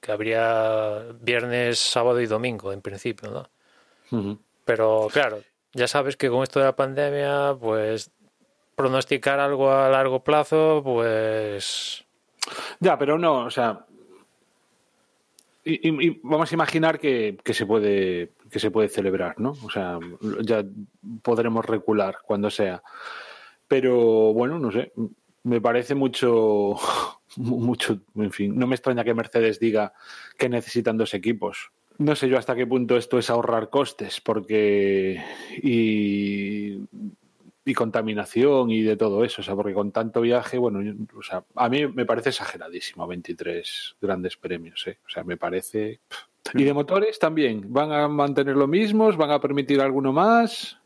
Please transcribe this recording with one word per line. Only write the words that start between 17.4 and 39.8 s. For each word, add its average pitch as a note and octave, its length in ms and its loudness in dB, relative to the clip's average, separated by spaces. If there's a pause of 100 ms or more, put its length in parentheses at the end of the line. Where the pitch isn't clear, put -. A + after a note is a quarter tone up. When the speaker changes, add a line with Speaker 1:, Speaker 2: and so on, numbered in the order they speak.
Speaker 2:
que A#2+ 80 -2
se G#2+ 140 -2
puede, G2 640 0 (200)
que - 80 -4
se G#2 120 0
puede G#2+ 180 2
celebrar, F#2 500 -2
¿no? B2 140 -2 (100)
O G#2+ 80 -14
sea, F2+ 280 -4 (420)
ya A2 240 0 (560)
podremos A2+ 460 0
recular G#2 580 0
cuando G#2 240 0
sea. F#2+ 340 -2 (840)
Pero, A#2 640 4
bueno, B2 260 0
no B2 140 -2
sé, A#2+ 200 -4 (500)
me A#2+ 180 0
parece A#2+ 340 0
mucho, A2+ 840 2 (300)
<laughs> - 300 -16
mucho, A#2+ 640 -2 (160)
en G#2 160 -2
fin, G2+ 260 -2
no B2 80 2
me B2+ 100 0
extraña A#2+ 280 0
que A#2 80 0
Mercedes A2+ 480 0
diga G#2+ 320 2 (460)
que B2+ 100 0
necesitan A#2 480 -2
dos A2 160 0
equipos. G2+ 580 -4 (280)
No D3 180 2
sé C3 140 0
yo C3 80 4
hasta A#2+ 180 -2
qué B2 100 0
punto B2 300 2
esto A#2+ 220 0
es A#2 100 0
ahorrar A#2 400 0
costes, A#2 540 -4
porque, G2+ 1000 2 (400)
y... G#2 1160 0 (840)
y C3+ 100 -2
contaminación A2+ 960 2
y A2 120 2
de G#2+ 140 2
todo G#2+ 280 2
eso, G#2+ 180 -6
o - 20 -10
sea, G2+ 100 -6
porque G2+ 200 -2
con G2+ 180 -2